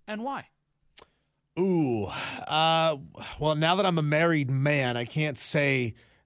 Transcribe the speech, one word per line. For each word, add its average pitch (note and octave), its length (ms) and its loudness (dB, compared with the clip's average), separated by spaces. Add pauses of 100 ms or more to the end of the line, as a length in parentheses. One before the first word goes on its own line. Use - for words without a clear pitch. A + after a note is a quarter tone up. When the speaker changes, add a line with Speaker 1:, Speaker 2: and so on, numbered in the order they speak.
Speaker 1:
and G#3+ 160 -8
why? C4 240 -10 (1120)
Speaker 2:
Ooh, D#3 460 0
uh, D#3+ 920 0 (420)
well, D3+ 160 0
now D#3+ 200 2
that G3 100 2
I'm F3+ 120 2
a D#3 60 2
married D3+ 460 2
man, C3+ 460 0
I A#2+ 80 -4
can't D3+ 340 -4
say, C3+ 580 2 (300)